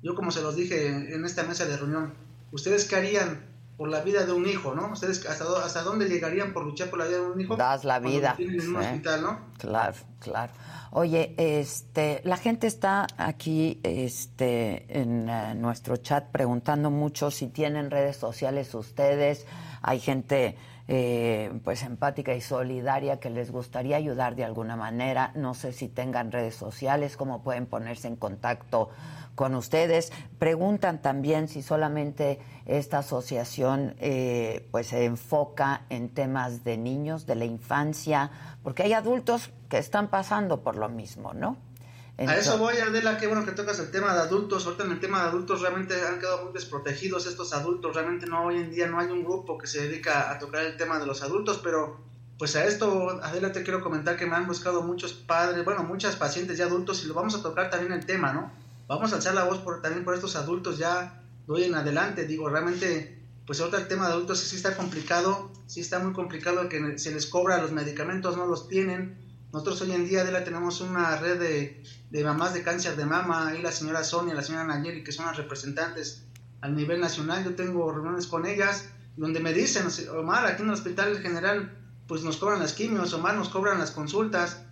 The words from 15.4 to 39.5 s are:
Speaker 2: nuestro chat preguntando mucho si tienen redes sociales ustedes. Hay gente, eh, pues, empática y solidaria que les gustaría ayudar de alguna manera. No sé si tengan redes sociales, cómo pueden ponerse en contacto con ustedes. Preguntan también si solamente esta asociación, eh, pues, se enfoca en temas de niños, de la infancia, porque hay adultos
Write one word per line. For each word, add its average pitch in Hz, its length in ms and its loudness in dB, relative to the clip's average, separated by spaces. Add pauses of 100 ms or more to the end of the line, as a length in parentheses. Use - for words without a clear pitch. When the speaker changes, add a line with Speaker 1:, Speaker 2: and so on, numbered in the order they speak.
Speaker 2:
nuestro 117 440 0
chat 143 340 0
preguntando 143 580 2
mucho 147 400 2
si 143 180 -4
tienen 147 440 0
redes 139 260 2
sociales 131 560 -2
ustedes. 143 720 2 (380)
Hay 127 160 2
gente, 135 580 2 (300)
eh, 117 760 2
pues, 120 200 -2
empática 131 500 -2
y 123 80 -2
solidaria 131 760 0
que 127 100 -6
les 120 220 -4
gustaría 127 460 -2
ayudar 127 380 0
de 123 80 -2
alguna 113 320 -4
manera. 123 600 0
No 135 180 -2
sé 127 180 -6
si 123 160 -8
tengan 120 440 -2
redes 117 240 -2
sociales, 139 600 -2
cómo 127 280 -4
pueden 123 240 -2
ponerse 113 400 -6
en 117 80 -6
contacto 113 720 0 (460)
con 131 180 2
ustedes. 165 580 4 (280)
Preguntan 170 640 2
también 147 460 2
si 151 140 -8
solamente 147 760 2 (260)
esta 143 340 2
asociación, 131 1000 0
eh, 123 720 0
pues, 117 160 0
se 120 180 4
enfoca 139 840 2
en 120 200 -4
temas 127 540 -2
de 117 140 0
niños, 147 500 -2
de 127 80 2
la 117 100 0
infancia, 143 840 0 (320)
porque 135 200 -2
hay 208 100 6
adultos 233 580 2 (180)